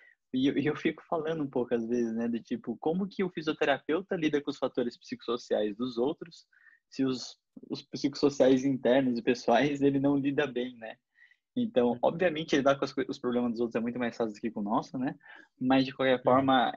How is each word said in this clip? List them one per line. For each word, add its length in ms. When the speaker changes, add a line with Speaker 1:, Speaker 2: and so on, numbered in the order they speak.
Speaker 1:
e 140
eu, 100
e 80
eu 100
fico 320
falando 360
um 60
pouco 260
às 120
vezes, 280
né, 120
do 140
tipo, 360
como 300
que 160
o 60
fisioterapeuta 840
lida 260
com 100
os 60
fatores 400
psicossociais 800
dos 200
outros, 480
se 160
os, 320
os 140
psicossociais 840
internos 540
e 40
pessoais 580
ele 180
não 180
lida 300
bem, 300
né? 180
Então, 360
Speaker 2:
Uhum. 100
Speaker 1:
obviamente, 540
lidar 240
com 60
as 60
coi-, 160
os 120
problemas 320
dos 80
outros 160
é 40
muito 200
mais 180
fácil 160
do 80
que 80
com 120
o 20
nosso, 340
né? 180
Mas, 240
de 80
qualquer 240
Speaker 2:
Uhum. 60
Speaker 1:
forma, 540